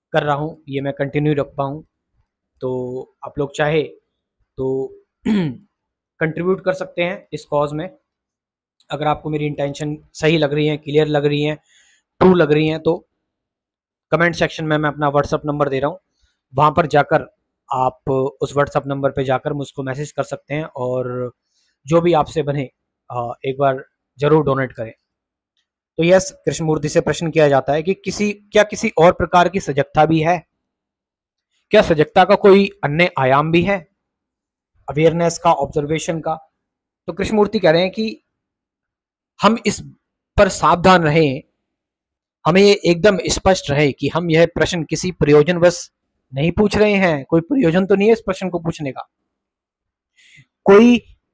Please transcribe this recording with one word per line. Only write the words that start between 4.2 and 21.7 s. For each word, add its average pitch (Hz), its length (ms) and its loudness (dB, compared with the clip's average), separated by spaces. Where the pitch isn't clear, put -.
तो 131 320 -4
<clears throat> - 160 -10
कंट्रीब्यूट 165 440 -2
कर 185 80 0
सकते 185 300 -6
हैं 185 300 -6
इस 147 120 -12
cause 147 280 -2
में। 165 260 -10
अगर 147 160 -6
आपको 151 240 -2
मेरी 151 160 -4
intention 147 520 -6
सही 160 260 2
लग 143 140 0
रही 151 140 0
है, 151 100 0
clear 151 300 0
लग 147 200 0
रही 147 160 0
है, 151 120 -2
true 185 160 6
लग 160 180 2
रही 156 160 2
है, 160 100 -4
तो 165 300 -4
comment 165 240 0
section 160 300 -4
में 156 140 -2
मैं 151 100 -2
अपना 147 240 -2
WhatsApp 147 320 0
number 147 240 -2
दे 135 120 -4
रहा 143 100 -2
हूँ, 185 80 -12
वहाँ 151 220 2
पर 175 100 2
जाकर 143 360 2
आप 127 360 -2
उस 135 120 -6
WhatsApp 139 320 -2
number 139 240 -4
पे 139 140 -4
जाकर 131 280 -4
मुझको 143 300 -10
message 135 300 -8
कर 139 100 -6
सकते - 320 -12
हैं 156 100 -6
और 127 680 -8